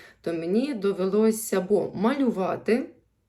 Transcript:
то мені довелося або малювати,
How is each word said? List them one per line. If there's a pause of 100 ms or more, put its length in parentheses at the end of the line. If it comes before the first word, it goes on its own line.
(220)
то
мені
довелося
або
малювати, (400)